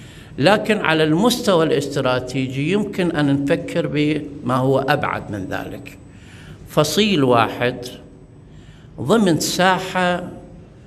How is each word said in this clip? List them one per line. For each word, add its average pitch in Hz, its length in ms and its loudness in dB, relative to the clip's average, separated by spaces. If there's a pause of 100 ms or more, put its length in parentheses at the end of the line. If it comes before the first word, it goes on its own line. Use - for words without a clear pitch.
(380)
لكن 208 400 2
على 156 260 2
المستوى 170 640 2
الاستراتيجي، 131 1040 -2
يمكن 196 400 -2
أن 143 320 2
نفكر 165 440 -2
بما 147 680 -2
هو 131 240 2
أبعد 101 520 -2
من 98 180 -6
ذلك. - 480 -10 (720)
فصيل 180 540 2
واحد 120 520 2 (1300)
ضمن 175 380 4
ساحة 180 840 0 (640)